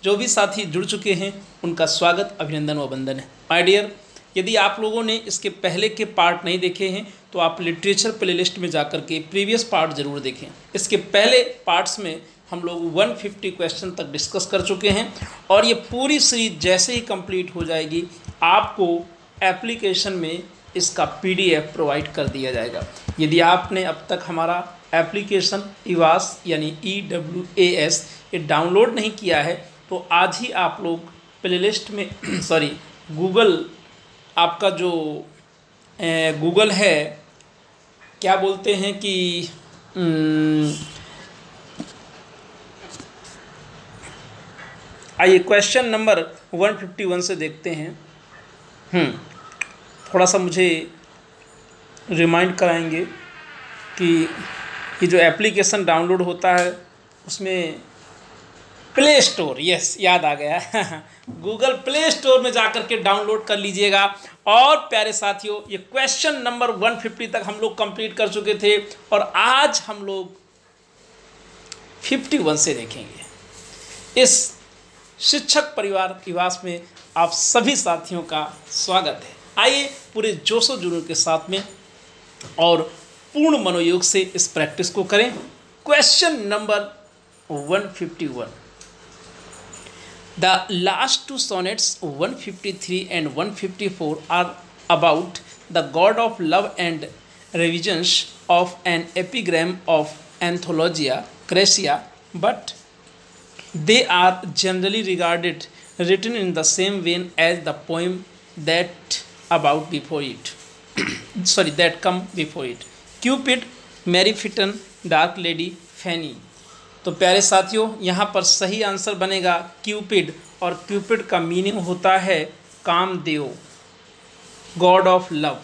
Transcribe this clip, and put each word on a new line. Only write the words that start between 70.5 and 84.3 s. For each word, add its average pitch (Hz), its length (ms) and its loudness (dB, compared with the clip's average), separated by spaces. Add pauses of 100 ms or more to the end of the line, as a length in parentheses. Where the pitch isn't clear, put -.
फिफ्टी 269 340 -2
वन 156 180 2
से 151 180 0
देखेंगे। - 1500 -8
इस - 320 4 (640)
शिक्षक - 560 0
परिवार 190 520 -2
निवास 180 380 -2
में 175 160 -8 (360)
आप 170 140 4
सभी 247 440 2
साथियों 170 480 -4
का 156 340 -6 (140)
स्वागत 185 520 0
है। - 160 -20 (180)
आइए 277 320 2 (240)
पूरे 214 180 0 (140)
जोशो 233 320 2
जुनून 175 240 -4
के 165 140 -8
साथ 160 340 0
में 196 140 -4 (960)
और 165 220 6 (520)
पूर्ण 294 300 4
मनोयोग 175 400 2
से - 160 2 (160)